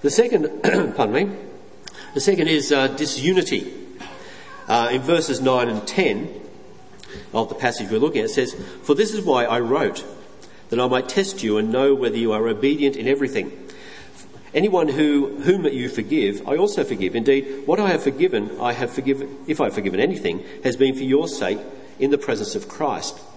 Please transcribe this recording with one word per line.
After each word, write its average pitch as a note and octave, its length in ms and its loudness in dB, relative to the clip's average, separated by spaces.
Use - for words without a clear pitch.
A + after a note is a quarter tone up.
The C#3+ 80 4
second, E3 520 2
<clears throat> - 0 -
pardon G#2+ 180 2
me, F#3 240 0
the C#3 60 -2
second E3 280 4
is, D3+ 220 2
uh, C3+ 180 4
disunity. D3 840 0
Uh, A#2 240 4
in C3 80 2
verses D3+ 400 2
nine B2+ 280 4
and G#2+ 200 -4
ten C#3+ 420 0
of A2 160 0
the A2 60 -8
passage A#2 360 -2
we're A2 80 2
looking C#3+ 220 2
at, A2 60 0
it - 80 -4
says, B2+ 200 0
"For D3 100 4
this A3 200 2
is G3+ 100 -4
why B2+ 220 4
I A2+ 120 2
wrote, A#2+ 460 0
that A#2 100 0
I B2 80 2
might B2+ 220 0
test G3 340 -2
you G#2+ 140 2
and A2 160 0
know C3+ 220 4
whether A#2+ 220 0
you A2+ 160 2
are A2 140 2
obedient C3+ 480 2
in A2+ 140 -4
everything. C3 420 0
Anyone F3+ 340 4
who, C#3+ 520 2
whom F3+ 240 4
you B2+ 240 0
forgive, G#2+ 580 -2
I C#3+ 100 0
also G3 280 2
forgive. A2+ 320 -2
Indeed, C3+ 500 2
what F3 140 2
I G3+ 80 2
have E3 140 2
forgiven, C3+ 580 0
I A#2+ 140 0
have A#2+ 180 -4
forgiven, C3+ 560 -4
if D3+ 120 -2
I C#3 40 2
have G2+ 100 -2
forgiven F#2+ 240 -2
anything, G#2+ 460 0
has B2+ 140 0
been C3 180 4
for C3 100 -6
your C#3 220 2
sake G2+ 320 -2
in C3+ 120 2
the C#3+ 80 4
presence G#2+ 360 -2
of G2+ 140 -6
Christ." - 500 -4